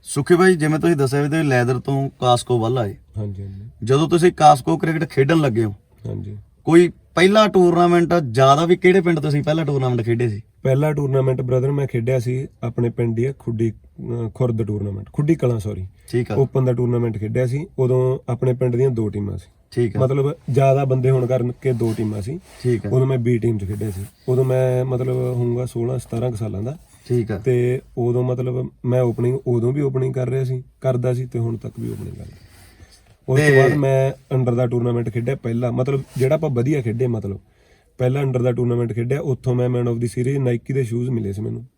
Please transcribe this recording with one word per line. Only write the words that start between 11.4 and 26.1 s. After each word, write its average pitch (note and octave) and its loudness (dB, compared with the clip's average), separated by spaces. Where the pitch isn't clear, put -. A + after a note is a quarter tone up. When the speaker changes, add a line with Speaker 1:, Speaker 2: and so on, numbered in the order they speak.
Speaker 2:
ਬ੍ਰਦਰ B2+ 0
ਮੈਂ C#3 -2
ਖੇਡਿਆ B2 -2
ਸੀ B2+ -4
ਆਪਣੇ A#2+ -2
ਪਿੰਡ A2+ -2
ਹੀ A#2+ 0
ਆ, C#3 -4
ਖੁੱਡੀ, A2+ -2
ਅਹ, A#2 -10
ਖੁਰਦ A2 -2
ਟੂਰਨਾਮੈਂਟ, G2+ -6
ਖੁੱਡੀ D3+ 2
ਕਲਾਂ, A#2+ 0
ਸੌਰੀ। F#2+ -8
Speaker 1:
ਠੀਕ A#2+ -2
ਆ। G#2 -2
Speaker 2:
ਓਪਨ C3+ 2
ਦਾ B2+ 2
ਟੂਰਨਾਮੈਂਟ A#2+ -2
ਖੇਡਿਆ A2+ -2
ਸੀ। C#3+ -4
ਉਦੋਂ B2+ 0
ਆਪਣੇ B2 0
ਪਿੰਡ B2 -2
ਦੀਆਂ C3 2
ਦੋ A2+ -2
ਟੀਮਾਂ G2 -6
ਸੀ। - -14
Speaker 1:
ਠੀਕ A#2+ -2
ਆ। - -2
Speaker 2:
ਮਤਲਬ C3+ 0
ਜ਼ਿਆਦਾ C3+ 4
ਬੰਦੇ C3 0
ਹੋਣ B2+ 2
ਕਰਕੇ B2 -2
ਦੋ A2+ -2
ਟੀਮਾਂ G#2+ -4
ਸੀ। C#3 -10
Speaker 1:
ਠੀਕ A#2 0
ਆ। G2+ -4
Speaker 2:
ਉਦੋਂ C3 2
ਮੈਂ C3+ 0
B A#2+ 0
ਟੀਮ A2+ 0
'ਚ G2 -6
ਖੇਡਿਆ G2+ -6
ਸੀ। F#2+ -8
ਉਦੋਂ B2+ 2
ਮੈਂ B2+ 0
ਮਤਲਬ B2+ -2
ਹੋਊਂਗਾ B2 -2
ਸੋਲਾਂ B2 -4
ਸਤਾਰਾਂ A#2+ -4